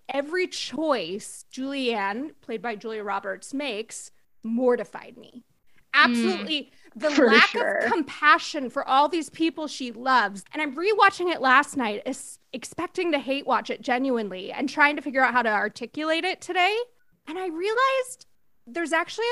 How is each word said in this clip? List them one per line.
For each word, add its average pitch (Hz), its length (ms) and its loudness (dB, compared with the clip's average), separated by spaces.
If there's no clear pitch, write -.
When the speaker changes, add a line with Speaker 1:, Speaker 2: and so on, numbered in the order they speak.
Speaker 1:
every 294 360 -2
choice 233 1040 -4
Julianne, 254 920 -4
played 220 200 -10
by 233 140 -6
Julia 220 280 -10
Roberts, 196 480 -8
makes 240 600 -8
mortified 233 760 -2
me. - 260 -20
Speaker 2:
Mm. 285 80 8
Speaker 1:
Absolutely. 294 680 0
The 240 140 0
Speaker 3:
For 294 180 6
Speaker 1:
lack 294 220 8
Speaker 3:
sure. 427 300 0
Speaker 1:
of 233 120 0
compassion 302 760 2
for - 180 -4
all 277 220 4
these 320 220 -4
people 320 360 -2
she 247 240 -8
loves. 240 600 0
And 294 80 -4
I'm 294 140 -4
rewatching 392 580 2
it - 80 -4
last 262 340 4
night, 220 300 -2
es-, - 320 -8
expecting 339 580 -4
to 294 60 2
hate 269 300 -4
watch 220 240 2
it 233 100 -6
genuinely 226 680 -2
and 262 180 -4
trying 294 280 4
to 311 40 -8
figure 269 220 0
out 233 100 2
how 247 80 4
to 226 80 2
articulate 247 760 -2
it 370 180 -2
today. 370 360 0
And 320 120 -8
I 370 80 -6
realized 466 800 -2
there's 311 260 -4
actually 349 380 -2